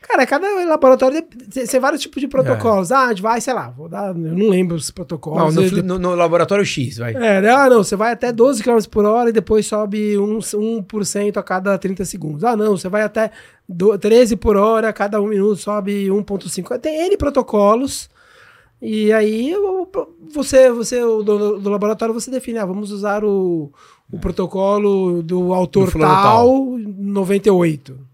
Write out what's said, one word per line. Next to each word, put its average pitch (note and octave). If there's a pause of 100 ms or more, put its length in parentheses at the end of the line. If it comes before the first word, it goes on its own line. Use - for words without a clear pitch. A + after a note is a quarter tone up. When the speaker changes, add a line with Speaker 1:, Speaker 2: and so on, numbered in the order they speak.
Speaker 1:
Cara, D#4+
cada D#4+ (200)
laboratório C#4
tem, B3
tem B3+
vários C4+
tipos -
de C#4
protocolos. A3+
Speaker 2:
É. -
Speaker 1:
Ah, C4+
a B3
gente F#3+
vai, A3+
sei B3+
lá, D3
vou C#3
dar, G3
eu F#3+
não E3+
lembro F3+
os D#3
protocolos. D#3+
Speaker 2:
Não, D#3
no F3+
Speaker 1:
Eu F#3+
Speaker 2:
fli-, F#3+
Speaker 1:
de- F#3
Speaker 2:
no, F3+
no F3+
laboratório E3+
X, A#2
vai. A#2
Speaker 1:
É, A3
né? G#3
Ah, C4+
não, A#3+
você -
vai G#3+
até A#3+
doze A#3
quilômetros A#3
por G#3
hora A#3
e A3+
depois G#3+
sobe G#3
um, G#3+ (160)
um A3
por G#3
cento G3+
a F#3+
cada F#3+
trinta F#3+
segundos. D#3
Ah, A#3+
não, G#3
você F#3
vai G#3
até G#3+ (360)
do-, G3
treze A3+
por G3+
hora A3
a G3+
cada G#3
um G3+
minuto, G#3
sobe G3+
um G#3
ponto G3
cinco. -
Tem D#4
N G4+
protocolos. B3 (720)
E G#3+
aí, A3
o, F#4+
o, E4+ (260)
você, C4
você, A#3+
o A3
do, G#3
do G3+
laboratório, G#3+
você A#3
define, B3
ah, G#3+
vamos G3
usar G#3
o, F3+ (400)
o F#3
Speaker 2:
É. -
Speaker 1:
protocolo F#3+
do F3+
autor F#3
Speaker 2:
Do F3+
fulano D#3+
Speaker 1:
tal, G#3+
Speaker 2:
tal. C4
Speaker 1:
noventa G3+
e G#3
oito. E3+ (160)